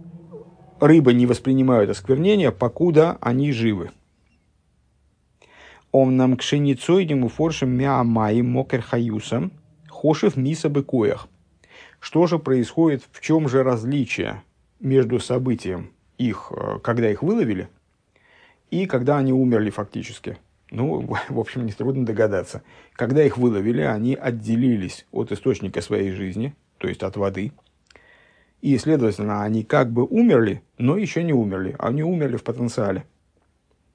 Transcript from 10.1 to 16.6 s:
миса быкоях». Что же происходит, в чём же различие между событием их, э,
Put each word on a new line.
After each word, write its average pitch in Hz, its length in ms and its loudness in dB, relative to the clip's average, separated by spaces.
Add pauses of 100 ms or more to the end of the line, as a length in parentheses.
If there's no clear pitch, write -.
миса 147 320 -2
быкоях». 139 600 -2 (720)
Что 170 260 2
же 170 120 -2
происходит, 139 760 0
в - 80 -20
чём 156 280 0
же 131 140 4
различие 120 800 -2 (360)
между 123 420 2
событием 123 720 -4 (280)
их, - 360 -4
э, - 280 -6